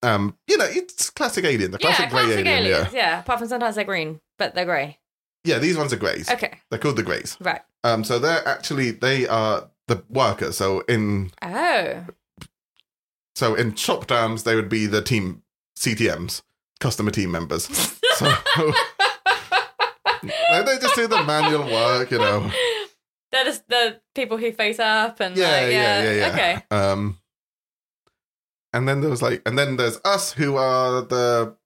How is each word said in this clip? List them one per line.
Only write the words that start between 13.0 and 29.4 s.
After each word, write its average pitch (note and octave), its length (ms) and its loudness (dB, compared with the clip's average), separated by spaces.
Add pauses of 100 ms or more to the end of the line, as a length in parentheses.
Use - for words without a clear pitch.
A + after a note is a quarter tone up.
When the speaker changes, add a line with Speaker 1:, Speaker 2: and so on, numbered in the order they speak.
Speaker 1:
so A2+ 220 0
in A2+ 200 0
shop - 320 -2
terms, A2+ 360 2
they A2+ 120 2
would G#2+ 120 0
be G#2+ 200 0
the G#2 140 2
team G2+ 420 -2 (340)
C A#2 180 -2
T A2 140 2
Ms, E2 340 -6 (380)
customer G#2+ 300 0
team F#2+ 200 -2
members. E2 380 -4
Speaker 2:
<laughs> - 300 -4 (180)
Speaker 1:
So - 160 4 (1900)
they, E5 400 2
they C5+ 160 2
just - 160 2
do - 120 2
the - 160 2
manual D3 420 2
work, B2 460 2
you B2+ 60 2
know. G#2 320 2 (840)
Speaker 2:
They're C4 140 2
just - 220 -4
the A#3 340 0 (140)
people A3+ 220 -4
who A3+ 140 -2
face A3 280 -2
up A3 400 2
and, F#3 180 -2
Speaker 1:
Yeah, F#3 140 4
Speaker 2:
like, B2+ 200 2
Speaker 1:
yeah, G#3 300 2
Speaker 2:
yeah. - 20 0
Speaker 1:
yeah, A2 100 2
yeah. G#2 200 2
Speaker 2:
Okay. F3 420 0
Speaker 1:
Um, G2 440 0 (1500)
and B2+ 140 0
then C#3 140 2
there D#3 80 2
was, B2 120 -2
like, B2 240 0